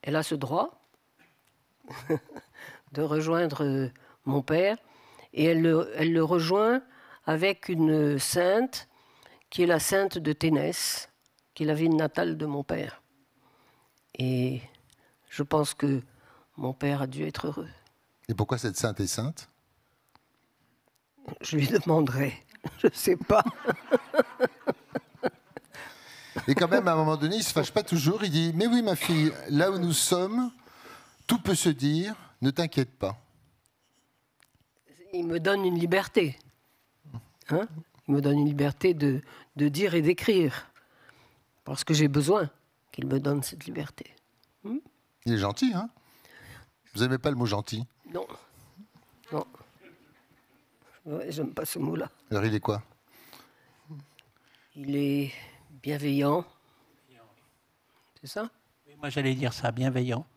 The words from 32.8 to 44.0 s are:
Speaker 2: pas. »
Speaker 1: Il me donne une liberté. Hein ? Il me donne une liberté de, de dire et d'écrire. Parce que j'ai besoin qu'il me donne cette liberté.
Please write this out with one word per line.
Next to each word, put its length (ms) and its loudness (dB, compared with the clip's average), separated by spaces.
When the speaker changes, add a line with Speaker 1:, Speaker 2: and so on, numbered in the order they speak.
Speaker 2:
pas. » 200 -6
Speaker 1:
Il 120 -4
me 140 -2
donne 260 2
une 140 2
liberté. 580 2
Hein ? 180 2
Il 80 2
me 60 2
donne 180 2
une 60 4
liberté 480 2
de, 280 0
de 140 2
dire 260 0
et 60 4
d'écrire. 680 2
Parce 200 -8
que 100 0
j'ai 160 4
besoin 400 2
qu'il 160 -8
me 120 0
donne 220 0
cette 240 -12
liberté. 480 -12